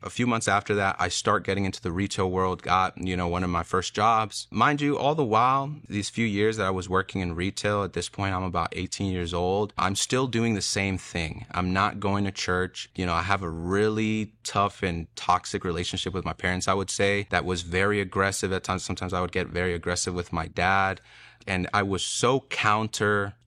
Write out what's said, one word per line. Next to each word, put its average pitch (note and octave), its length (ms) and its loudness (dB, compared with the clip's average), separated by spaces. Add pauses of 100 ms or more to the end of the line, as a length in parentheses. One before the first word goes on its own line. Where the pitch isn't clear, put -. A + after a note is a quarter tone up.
A G2 40 -8
few B2 180 0
months A2+ 220 0
after G2+ 260 2
that, F#2+ 240 2
I F2+ 80 2
start G2+ 380 0
getting G#2 180 0
into F#2 180 -4
the F2 120 -4
retail F#2+ 360 0
world, F#2 320 0
got, F#2 360 2
you F#2 180 -2
know, F2+ 140 0
one F2+ 120 0
of F#2 80 0
my E2+ 140 0
first - 300 -2
jobs. A2 580 2
Mind C#3+ 300 2
you, D3 160 2
all C#3+ 180 2
the D#3+ 80 0
while, C3 500 2 (140)
these G2+ 220 -2
few A2+ 160 0
years A2 320 2
that G2 100 2
I F#2+ 40 2
was F#2 180 -4
working F#2 320 0
in F2 140 -2
retail, G2+ 480 0
at F#2 100 -6
this F2 160 -4
point, G2 260 -2
I'm F#2 80 -2
about F2 300 -2
eighteen F#2+ 400 -4
years F2 200 -4
old, F#2 440 0
I'm F#2+ 180 2
still C3 320 0
doing A2+ 280 2
the F#2+ 60 -2
same G2 360 0
thing. - 540 -6
I'm F2+ 200 0
not G2+ 300 0
going G2+ 240 0
to F#2+ 80 -2
church. - 600 -2
You F#2 100 -2
know, F2 80 2
I E2 80 2
have G2 220 2
a E2+ 60 -4
really G#2+ 840 0 (100)
tough - 400 0
and E2+ 320 -2
toxic - 480 0
relationship F2 500 -2
with F2+ 120 -4
my E2 80 -4
parents, F2+ 340 -2
I F#2+ 60 2
would G2 160 0
say, G2+ 400 2
that E2+ 160 2
was F2+ 160 -2
very F#2+ 400 2
aggressive F#2+ 500 0
at F#2 140 -2
times. F#2 180 -2
Sometimes F#2 300 -4
I F2+ 80 0
would F2 100 -2
get F2+ 160 -2
very F2 260 -2
aggressive F2 400 -2
with F2 200 -4
my E2 140 -2
dad. F#2+ 520 2 (480)
And F#2 260 0
I G#2 100 4
was G2 200 0
so B2+ 380 2
counter G#2 960 0 (120)